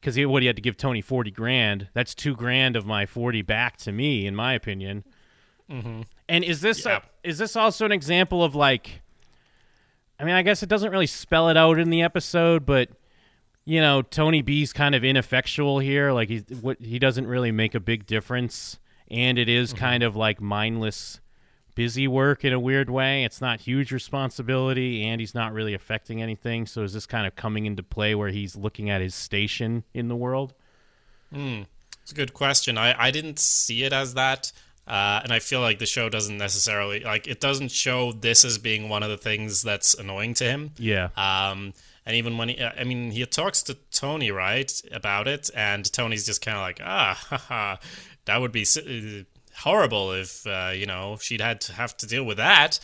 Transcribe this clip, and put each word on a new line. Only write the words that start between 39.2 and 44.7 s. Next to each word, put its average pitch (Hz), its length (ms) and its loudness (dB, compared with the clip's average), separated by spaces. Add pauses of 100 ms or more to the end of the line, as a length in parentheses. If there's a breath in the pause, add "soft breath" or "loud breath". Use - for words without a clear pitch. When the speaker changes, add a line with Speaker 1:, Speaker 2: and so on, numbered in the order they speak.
Speaker 2:
that's 104 320 2
annoying 101 400 -6
to 127 100 0
him. 147 320 -4
Speaker 1:
Yeah. 104 400 0
Speaker 2:
Um, 98 560 -2 (320 soft breath)
and 113 120 -4
even 117 200 -2
when 117 140 -4
he, 123 120 -8
I 120 220 -6
mean, 123 260 -4
he 123 140 -4
talks 175 380 0
to - 160 -6 (120)
Tony, 139 400 -2
right, 101 400 -2 (220)